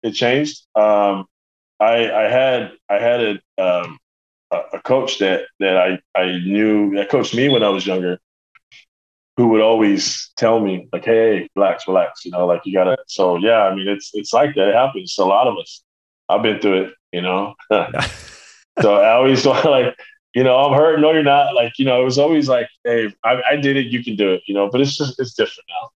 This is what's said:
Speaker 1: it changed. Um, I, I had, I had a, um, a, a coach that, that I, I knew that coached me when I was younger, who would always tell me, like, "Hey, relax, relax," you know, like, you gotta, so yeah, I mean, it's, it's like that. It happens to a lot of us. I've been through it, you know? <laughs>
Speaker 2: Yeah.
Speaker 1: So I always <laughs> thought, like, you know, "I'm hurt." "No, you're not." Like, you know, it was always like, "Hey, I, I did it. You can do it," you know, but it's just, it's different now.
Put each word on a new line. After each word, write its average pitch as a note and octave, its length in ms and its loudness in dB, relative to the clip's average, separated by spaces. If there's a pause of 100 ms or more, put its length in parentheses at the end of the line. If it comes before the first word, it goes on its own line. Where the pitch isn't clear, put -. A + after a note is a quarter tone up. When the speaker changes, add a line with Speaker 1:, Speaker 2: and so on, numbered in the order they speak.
Speaker 1:
it A2+ 80 -4
changed. B2+ 500 -2 (140)
Um, G#2 500 2 (540)
I, A#2 320 2
I A2 160 0
had, B2+ 440 0 (180)
I G2+ 100 0
had A#2+ 220 0
a, G2+ 420 -6
um, F2 340 -2 (540)
a, F2+ 100 -4 (120)
a E2+ 80 -10
coach C3 380 -2
that, F#2+ 220 0 (180)
that F#2+ 180 2
I, F#2 220 0 (200)
I F#2 200 -2
knew G#2 560 0
that G2 140 -4
coached B2+ 260 -2
me C3+ 140 0
when A#2+ 140 2
I G#2 60 2
was F#2+ 160 -4
younger, F#2 340 -4 (1160)
who A#2+ 120 4
would A2 120 4
always G#2+ 760 0
tell A2+ 220 2
me, F#2 340 -4
like, F#2 120 -8
"Hey, A2+ 500 2
relax, F#2+ 320 0
relax," F#2 380 0
you F2 60 -14
know, F2+ 140 -2
like, F2 200 0
you F#2+ 80 -10
gotta, F#2 240 2 (100)
so F2+ 300 0
yeah, G#2+ 260 2
I F#2+ 120 0
mean, F#2+ 120 -8
it's, G2+ 260 -8
it's G#2 200 -10
like C#3+ 220 2
that. G2 140 2
It G2+ 60 2
happens C3 400 -2
to G2 80 -2
a - 20 2
lot G#2 220 2
of G#2+ 100 -4
us. - 260 -16 (460)
I've G#2 140 0
been G#2 160 -2
through F#2+ 260 0
it, - 80 -16 (180)
you F2 120 -8
know? F#2+ 380 -4
<laughs> - 100 -6
Speaker 2:
Yeah. F2 360 -2 (760)
Speaker 1:
So G#2 120 4
I G#2+ 180 4
always C3 300 2
<laughs> - 0 -
thought, - 220 2
like, B2+ 300 2 (400)
you B2 80 2
know, B2+ 140 4
"I'm C#3 200 2
hurt." D#3 220 2
"No, D3+ 120 4
you're D#3 120 2
not." C#3+ 320 2
Like, A#2 240 0
you C3+ 60 0
know, B2 140 2
it B2+ 60 2
was C3 140 -2
always D3+ 280 2
like, B2 200 0 (160)
"Hey, A#2 280 -2 (120)
I, B2 180 0 (100)
I D3 40 2
did C#3 200 -2
it. C3+ 120 -2
You A#2+ 160 -6
can A2+ 120 -6
do G2 180 2
it," F2+ 140 -4
you G2+ 60 -6
know, G2+ 160 0
but B2 120 0
it's C#3 140 -2
just, C3+ 240 -6
it's A#2+ 140 -6
different - 340 -6 (140)
now. - 160 -16